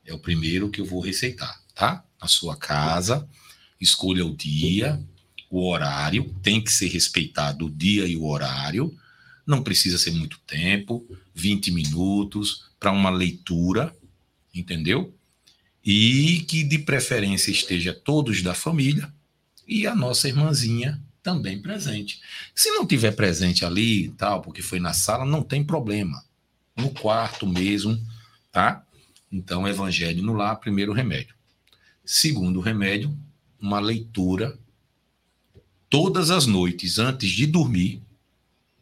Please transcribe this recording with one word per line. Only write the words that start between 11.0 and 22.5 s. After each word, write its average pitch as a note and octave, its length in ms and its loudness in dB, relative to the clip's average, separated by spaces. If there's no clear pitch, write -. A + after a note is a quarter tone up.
vinte G2 380 0
minutos, F#2+ 920 -2
pra G2+ 100 2
uma G2 200 4
leitura, F#2 840 0
entendeu? F2 600 -2
E C3 640 6
que, D#3+ 160 0
de D3+ 160 2
preferência, G#2+ 720 0
esteja F2+ 420 0
todos C3+ 480 0
da F2+ 120 0
família D3+ 540 0
e G#3 180 0
a A#3+ 80 -2
nossa B2+ 320 2
irmãzinha C3+ 760 2
também G2+ 400 -4
presente. A#2 580 -6